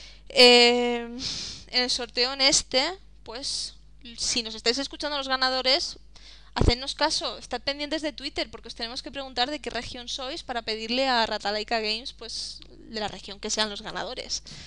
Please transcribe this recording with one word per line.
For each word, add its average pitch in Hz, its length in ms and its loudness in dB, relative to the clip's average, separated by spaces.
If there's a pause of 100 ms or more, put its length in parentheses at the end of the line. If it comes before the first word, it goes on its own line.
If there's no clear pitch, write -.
(320)
Eh, 240 800 8 (600)
en 247 140 0
el 247 80 0
sorteo 247 420 0
en 277 80 -2
este, 269 440 4 (380)
pues, - 520 -8 (420)
si - 260 0
nos 220 120 -6
estáis 233 240 0
escuchando 285 380 -4
los 269 120 -4
ganadores, 262 680 2 (560)
hacednos 254 400 4
caso, 294 440 0
estad - 240 -6
pendientes 294 400 -2
de 302 100 -2
Twitter, 277 380 -6
porque 226 180 -16
os - 60 -14
tenemos 240 280 -8
que 302 80 -10
preguntar 262 400 -2
de 294 100 -4
qué 233 100 -6
región 240 380 -8
sois 269 340 -6
para 240 200 -4
pedirle 226 460 0
a 233 160 4
Ratalaika 214 560 -2
Games, 220 320 -4
pues, - 480 -10 (160)
de 220 240 -10
la 202 80 -2
región 196 320 -12
que 214 80 -6
sean 214 220 0
los 202 100 -8
ganadores. 190 640 -6 (240)